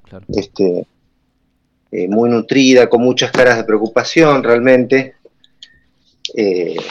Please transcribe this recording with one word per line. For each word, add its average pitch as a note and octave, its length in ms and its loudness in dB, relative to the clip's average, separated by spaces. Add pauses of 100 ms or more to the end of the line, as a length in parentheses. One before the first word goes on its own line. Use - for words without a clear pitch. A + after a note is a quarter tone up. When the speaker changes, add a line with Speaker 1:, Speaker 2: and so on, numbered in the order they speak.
Speaker 1:
claro. F#2+ 260 -20
Speaker 2:
este, - 580 -4 (1040)
eh, F2+ 160 -6
muy A2+ 200 0
nutrida, B2 600 2
con A#2 140 2
muchas B2+ 280 -2
caras B2 260 2
de A2 80 -6
preocupación A2+ 800 0
realmente. B2+ 720 0 (1200)
Eh, F2+ 400 -2 (140)